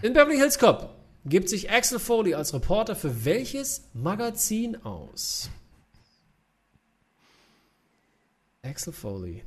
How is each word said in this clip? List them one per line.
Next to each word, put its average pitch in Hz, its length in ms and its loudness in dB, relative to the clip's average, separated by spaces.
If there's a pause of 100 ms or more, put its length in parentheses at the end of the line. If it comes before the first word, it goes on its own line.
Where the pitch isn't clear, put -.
in 240 120 0
Beverly 294 240 8
Hills 277 220 6
Cop - 360 4 (300)
gibt 180 240 2
sich 196 220 -6
Axel 240 280 0
Foley 220 360 2
als 151 180 -6
Reporter 208 420 0
für 120 300 -4
welches 262 680 -4
Magazin 220 880 -2
aus? - 640 -10 (3250)
Axel 139 300 -10
Foley, 95 540 -10